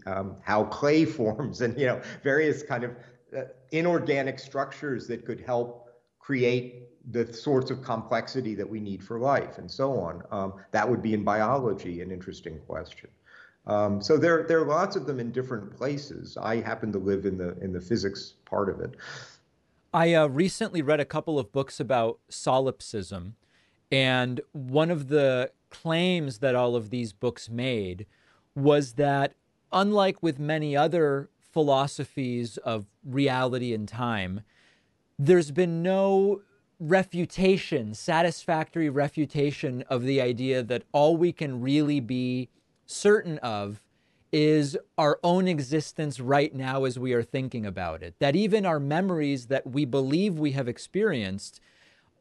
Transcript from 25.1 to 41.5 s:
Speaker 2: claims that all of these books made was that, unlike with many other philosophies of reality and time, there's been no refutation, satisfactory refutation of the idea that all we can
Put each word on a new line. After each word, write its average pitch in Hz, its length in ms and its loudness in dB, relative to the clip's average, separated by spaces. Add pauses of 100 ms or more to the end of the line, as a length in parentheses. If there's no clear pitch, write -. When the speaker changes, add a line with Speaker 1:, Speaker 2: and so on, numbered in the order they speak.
Speaker 2:
claims 165 680 0
that 131 160 2
all 123 200 2
of 110 140 -2
these 120 220 -4
books - 380 -6
made 113 560 -4 (500)
was 143 380 4
that, 143 400 0 (380)
unlike 196 500 2
with 160 160 0
many 151 400 -2
other 147 520 2 (100)
philosophies 135 1160 0
of 110 280 -4 (180)
reality 127 720 0
and 107 140 -4
time, 107 540 -4 (760)
there's 151 340 6
been 165 300 0
no 196 600 2 (380)
refutation, 175 1120 2
satisfactory 160 960 0
refutation 143 1000 -2
of 123 140 0
the 135 180 2
idea 127 420 0
that 117 280 -2
all 151 260 4
we 170 140 4
can 135 280 -6